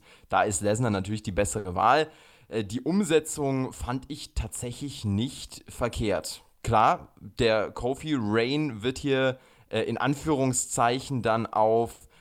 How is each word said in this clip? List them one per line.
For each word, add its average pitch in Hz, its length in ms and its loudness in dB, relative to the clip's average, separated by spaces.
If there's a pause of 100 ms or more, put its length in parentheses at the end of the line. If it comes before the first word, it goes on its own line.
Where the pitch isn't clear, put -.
(300)
da 95 140 4
ist 101 180 0
Lesnar 107 300 2
natürlich 101 320 -2
die 98 100 -6
bessere 101 420 -2
Wahl. 127 320 4 (400)
Äh, 113 160 -4
die 101 160 -6
Umsetzung 151 920 0
fand 131 340 -6
ich - 260 -12
tatsächlich 123 720 -8
nicht 107 640 -4
verkehrt. 110 720 -4 (220)
Klar, 117 560 4
der 110 500 0
Kofi 139 500 -2
Reign 117 640 0
wird 131 160 -2
hier, 131 400 2 (320)
äh, 110 120 0
in - 180 -2
Anführungszeichen 131 1200 0
dann 110 240 2
auf, 113 640 2 (120)